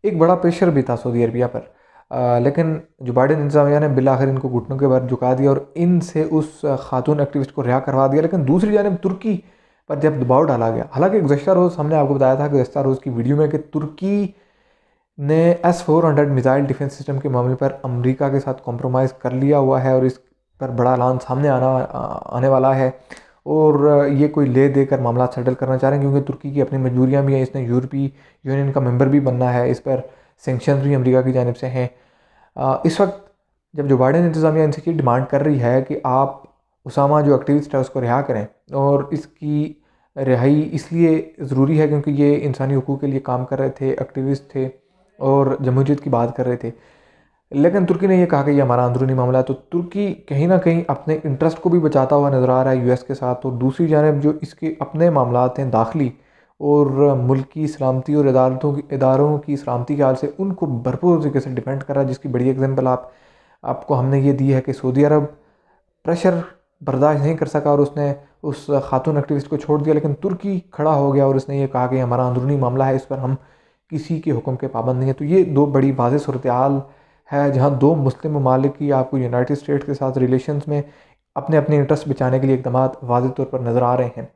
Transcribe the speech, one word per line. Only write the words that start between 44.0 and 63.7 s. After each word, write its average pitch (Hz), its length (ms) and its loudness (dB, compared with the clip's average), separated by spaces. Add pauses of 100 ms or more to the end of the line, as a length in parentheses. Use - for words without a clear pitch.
थे 131 280 -6 (500)
और 135 400 2
जमहूरियत 135 400 2
की 143 100 -8
बात 120 260 0
कर 127 100 -2
रहे 123 100 -2
थे, 117 160 -8 (800)
लेकिन 175 320 2
तुर्की 180 220 0
ने 185 120 4
ये 175 80 4
कहा 147 160 0
कि 147 80 0
ये 143 100 4
हमारा 123 260 2
अंदरूनी 127 280 0
मामला 127 240 2
है। 127 60 2
तो 135 100 -4 (180)
तुर्की 175 400 -4 (160)
कहीं 147 200 0
ना 185 100 4
कहीं 170 280 2
अपने 156 300 -2
इंटरेस्ट 156 420 -2
को 180 120 0
भी 175 100 4
बचाता 143 360 2
हुआ 143 140 4
नज़र 127 200 2
आ 127 120 4
रहा 131 100 2
है 127 80 0
यूएस 123 220 0
के 139 120 -8
साथ। 123 320 -6
और 127 100 -4
दूसरी 131 320 0
जानब 151 320 2
जो 151 220 0
इसके 160 400 -8
अपने 165 280 2
मामलात 127 480 0
हैं 135 120 -4
दाखिली 117 420 0 (480)
और 143 560 4
मुल्की 135 520 -2
सलामती 131 460 -2
और 147 120 4
अदालतों 131 480 2
की, 143 80 -6 (100)
इदारों 135 460 2
की 147 180 -4
सलामती 123 400 -4
के 143 60 0
हाल 131 140 4
से - 240 -6
उनको 185 260 -4
भरपूर 131 540 0
तरीके 139 200 -2
से 135 100 -10
डिफेंड 131 320 -6
कर 143 120 -8
रहा 139 80 2
है, 131 60 0
जिसकी 127 200 -6
बड़ी 127 220 0
एग्जांपल 131 380 0
आप, 127 220 -2 (540)
आपको 131 300 -4